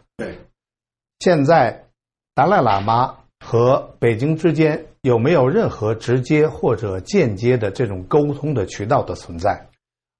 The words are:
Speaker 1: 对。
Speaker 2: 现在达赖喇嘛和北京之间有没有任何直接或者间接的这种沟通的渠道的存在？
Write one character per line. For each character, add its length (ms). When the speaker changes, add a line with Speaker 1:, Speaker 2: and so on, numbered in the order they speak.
Speaker 1:
对。 220
Speaker 2:
现 260
在 420
达 100
赖 120
喇 220
嘛 360
和 540
北 180
京 200
之 160
间 340
有 180
没 140
有 160
任 200
何 240
直 280
接 260
或 300
者 240
间 340
接 220
的 160
这 120
种 200
沟 280
通 220
的 100
渠 220
道 160
的 140
存 240
在？ 260